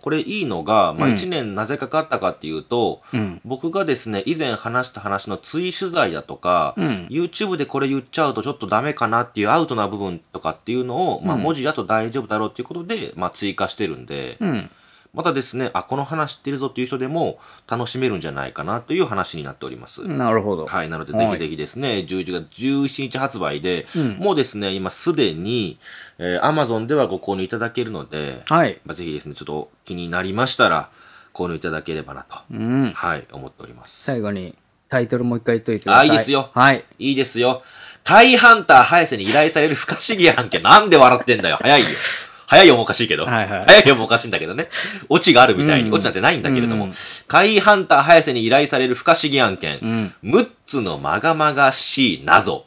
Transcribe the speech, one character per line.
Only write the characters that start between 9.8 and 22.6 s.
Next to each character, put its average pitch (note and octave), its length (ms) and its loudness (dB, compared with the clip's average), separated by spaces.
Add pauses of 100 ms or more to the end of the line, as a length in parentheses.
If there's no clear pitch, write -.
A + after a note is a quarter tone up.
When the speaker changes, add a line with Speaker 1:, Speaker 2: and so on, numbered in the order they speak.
Speaker 1:
部 G#2 80 -8
分 F#2 240 -8 (120)
と - 80 -12
か D#2+ 100 -4
っ - 80 -10
て - 140 -8
い - 20 -2
う B2+ 100 -2
の C#3+ 300 -4
を、 - 100 -8
ま - 100 0
あ、 - 20 0
Speaker 2:
う - 20 -2
ん。 G#2 40 -2
Speaker 1:
文 D#3+ 120 -2
字 C#3 80 -6
だ D3 100 -2
と A#2 140 -6
大 A2 240 -2
丈 C3 100 -4
夫 A2+ 60 -8
だ G#2+ 100 -4
ろ G#2+ 100 -2
う G#2 40 -8
っ - 20 -12
て - 80 -12
い - 40 -12
う - 40 -16
こ - 60 -14
と E3+ 100 -12
で、 F#3+ 300 -8
ま F2+ 140 -6
あ、 - 20 -6
追 G2 240 -8
加 F#2 140 -4
し - 80 -14
て G#2 100 -4
る D#2 100 -10
ん B1+ 80 -18
で、 C#2+ 360 -12
Speaker 2:
う A3+ 60 -4
ん。 A2 240 -6 (440)
Speaker 1:
ま - 80 -6
た E3+ 100 -2
で C3+ 100 -4
す A#2+ 140 -12
ね、 B2+ 180 -4
あ、 F#2 100 -4
こ - 120 -8
の C#3+ 80 -6
話 D3+ 300 -6
知 - 60 -20
っ - 20 -20
て C#3 80 -8
る C#3+ 80 -6
ぞ C3+ 80 -6
っ C3 60 -10
て - 80 -8
い B2+ 40 -4
う - 40 -4
人 C3+ 100 -6
で B2+ 80 -4
も D3 320 -4 (300)
楽 A#2 180 -6
し - 120 -8
め C3 100 -2
る G#2+ 80 -4
ん E2+ 40 -8
じ E2 60 -10
ゃ D2 60 -8
な C#2 160 -10
い - 40 -16
か D2 120 -12
な G#2 160 -6
と - 140 -8
い F3+ 60 -2
う E3 60 0
話 F#2+ 300 -6
に D2+ 80 -10
な C2+ 80 -12
っ - 20 -20
て - 100 -16
お C2+ 60 -12
り B1+ 60 -14
ま A#1+ 100 -20
す。 - 220 -18
Speaker 2:
な C3+ 240 -4
る A2+ 100 -4
ほ G2+ 140 -4
ど。 D#2 100 -10
Speaker 1:
は F2 160 -8
い。 D#2 60 -10
な D#2+ 100 -10
の D#2 60 -12
で、 C#2+ 80 -12
ぜ A2 120 0
ひ G#2 120 -2
ぜ E2 100 -8
ひ D#2 100 -10
で D2 120 -10
す - 80 -18
ね、 C3+ 120 -6
Speaker 2:
は A#2 100 -4
い。 F2+ 80 -8
Speaker 1:
十 F#2 160 -6
一 F2 100 -8
月 E2 180 -10
十 C#3 380 -4